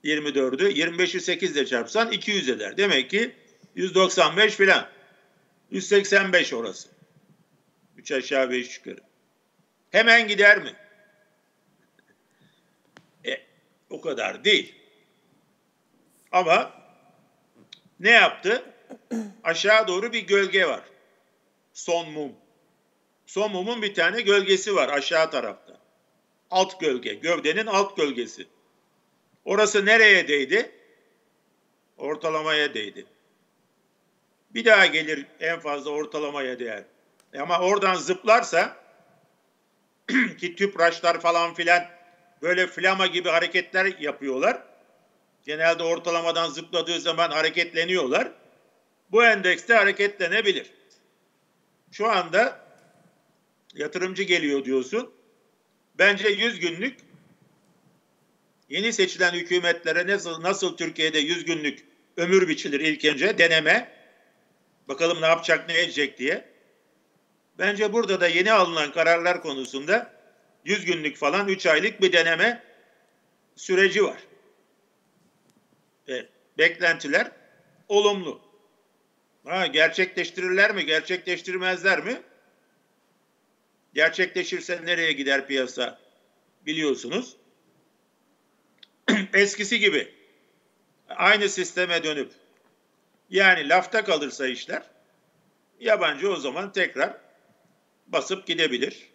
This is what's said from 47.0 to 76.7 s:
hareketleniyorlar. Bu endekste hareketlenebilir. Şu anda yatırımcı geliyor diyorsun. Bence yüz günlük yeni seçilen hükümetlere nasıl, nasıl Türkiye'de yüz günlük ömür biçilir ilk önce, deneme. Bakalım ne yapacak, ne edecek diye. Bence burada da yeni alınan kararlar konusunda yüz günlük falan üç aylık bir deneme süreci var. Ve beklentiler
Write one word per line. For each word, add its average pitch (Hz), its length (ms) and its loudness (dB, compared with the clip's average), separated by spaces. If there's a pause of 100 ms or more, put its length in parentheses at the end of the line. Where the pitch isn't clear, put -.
hareketleniyorlar. 160 1000 -2 (800)
Bu 226 140 6
endekste 190 480 2
hareketlenebilir. 196 1000 0 (1200)
Şu 214 200 -2
anda 190 480 0 (1120)
yatırımcı 180 500 -6
geliyor 151 420 0
diyorsun. 131 480 -4 (840)
Bence 196 340 2
yüz 202 300 -2
günlük 175 400 -6 (1700)
yeni 208 240 -4
seçilen 180 400 0
hükümetlere 175 760 -2
nasıl, 170 360 -4
nasıl 180 340 -4
Türkiye'de 160 420 -2
yüz 160 260 -4
günlük 151 400 -6 (320)
ömür 180 300 2
biçilir 143 320 -4
ilk 151 260 -2
önce, 151 320 0
deneme. 165 540 2 (960)
Bakalım 165 340 -2
ne 160 40 0
yapacak, 165 440 2
ne 165 100 0
edecek 147 400 -2
diye. 147 300 -4 (1080)
Bence 202 340 -2
burada 196 280 0
da 175 60 2
yeni 180 240 2
alınan 170 400 2
kararlar 170 500 2
konusunda 143 720 -4 (520)
yüz 185 200 -4
günlük 156 320 -4
falan 190 300 -2
üç 190 180 -4
aylık 180 360 0
bir 185 120 4
deneme 170 500 2 (920)
süreci 190 480 0
var. 139 140 -4 (1900)
Ve 127 180 -10 (320)
beklentiler 165 720 0 (580)